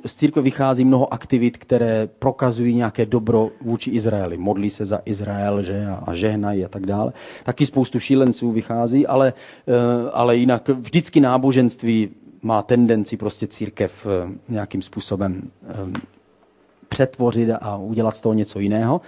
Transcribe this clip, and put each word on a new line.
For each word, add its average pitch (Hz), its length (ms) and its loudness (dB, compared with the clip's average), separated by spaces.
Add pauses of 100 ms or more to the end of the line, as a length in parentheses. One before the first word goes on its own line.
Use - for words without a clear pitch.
z - 80 -12
církve 151 280 2
vychází 131 420 2
mnoho 131 300 4
aktivit, 120 420 0
které 113 520 0 (100)
prokazují 120 560 0
nějaké 117 320 0
dobro 110 440 2 (100)
vůči 117 300 -4
Izraeli. 104 460 -2
Modlí 101 340 -2
se - 140 -8
za 101 200 -4
Izrael, 101 580 -4
že, 98 240 -4
a, 98 80 -6
a - 200 -8
žehnají 101 500 -2
a 87 40 -8
tak 95 180 -8
dále. 104 260 -2 (320)
Taky 127 220 0
spoustu 127 340 0
šílenců 123 520 2
vychází, 117 540 0
ale, 131 260 4 (360)
eh, 131 40 2 (400)
ale 120 240 2
jinak 123 320 2
vždycky 143 520 2
náboženství 123 880 2 (340)
má 110 200 0
tendenci 117 540 2
prostě 104 300 -6
církev, - 600 -6
eh, 90 220 -2 (200)
nějakým 101 340 -6
způsobem, 95 680 -6 (180)
eh, 95 60 -14 (1120)
přetvořit 120 600 0 (100)
a 104 160 -8
udělat 110 400 -2
z - 40 -16
toho 110 120 0
něco 104 280 -2
jiného. 113 480 0